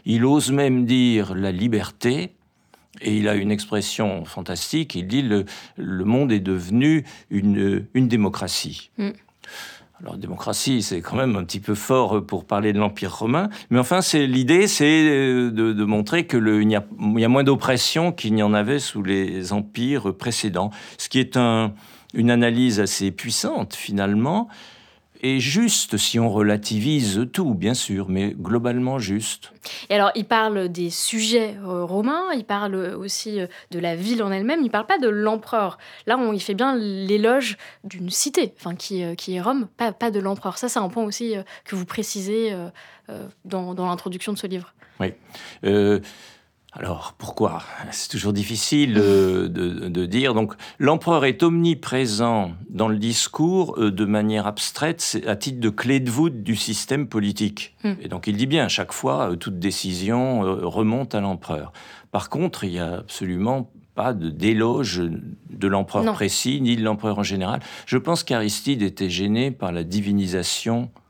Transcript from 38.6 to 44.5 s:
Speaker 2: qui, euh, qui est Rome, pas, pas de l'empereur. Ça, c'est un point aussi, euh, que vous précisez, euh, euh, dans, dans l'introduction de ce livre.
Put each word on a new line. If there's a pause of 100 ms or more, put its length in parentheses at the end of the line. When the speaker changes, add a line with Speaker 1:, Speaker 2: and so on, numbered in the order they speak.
Speaker 2:
qui,
euh,
qui
est
Rome,
pas,
pas
de
l'empereur.
Ça,
c'est
un
point
aussi,
euh, (200)
que
vous
précisez,
euh, (400)
euh, (160)
dans,
dans
l'introduction
de
ce
livre. (240)